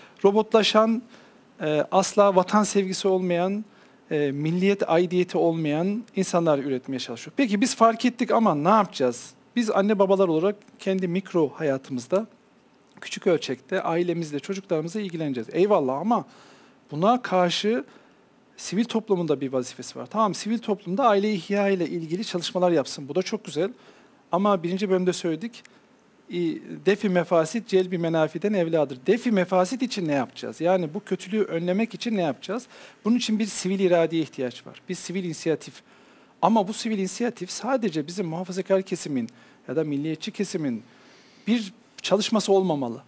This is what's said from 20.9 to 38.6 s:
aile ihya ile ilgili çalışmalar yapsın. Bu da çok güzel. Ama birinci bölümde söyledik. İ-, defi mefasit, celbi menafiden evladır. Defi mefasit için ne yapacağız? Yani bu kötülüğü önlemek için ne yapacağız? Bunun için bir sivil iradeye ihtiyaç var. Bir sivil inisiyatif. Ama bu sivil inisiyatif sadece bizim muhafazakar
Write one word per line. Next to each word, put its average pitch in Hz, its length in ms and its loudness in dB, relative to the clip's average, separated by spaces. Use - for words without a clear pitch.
aile 214 280 4
ihya 202 360 0
ile 180 180 0
ilgili 165 380 -6
çalışmalar 180 460 0
yapsın. 143 380 0
Bu 147 60 -8
da 185 80 2
çok - 220 -8
güzel. 165 280 -4
Ama 196 300 2
birinci 185 280 -2
bölümde 180 220 2
söyledik. 170 500 -6
İ-, 170 320 -4
defi 202 220 2
mefasit, 175 600 2
celbi 185 300 0
menafiden 160 540 0
evladır. 160 540 0
Defi 233 260 2
mefasit 185 500 2
için 190 260 -2
ne 147 40 0
yapacağız? 120 480 -4
Yani 170 340 0
bu 208 60 -8
kötülüğü 196 420 -4
önlemek 180 520 -2
için 226 220 -4
ne 185 60 2
yapacağız? 185 440 -4
Bunun 226 120 4
için 214 220 0
bir 220 80 -2
sivil 190 340 -2
iradeye 165 420 2
ihtiyaç 127 440 -8
var. - 220 -20
Bir 185 60 -6
sivil 180 300 -6
inisiyatif. 160 500 -4
Ama 196 260 4
bu 220 40 -8
sivil 220 260 -4
inisiyatif 190 520 -4
sadece 208 560 -2
bizim 180 200 -6
muhafazakar 185 560 -2